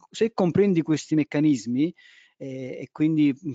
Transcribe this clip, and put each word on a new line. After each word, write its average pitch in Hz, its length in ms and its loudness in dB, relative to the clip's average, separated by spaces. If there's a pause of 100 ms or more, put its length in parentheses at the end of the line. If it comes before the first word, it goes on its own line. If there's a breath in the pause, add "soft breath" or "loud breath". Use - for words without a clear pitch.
(100)
se 220 220 -2
comprendi 185 480 2
questi 156 360 -2
meccanismi, 147 800 0 (440 soft breath)
eh, 131 440 -12
e 131 100 -14
quindi 151 420 2 (200)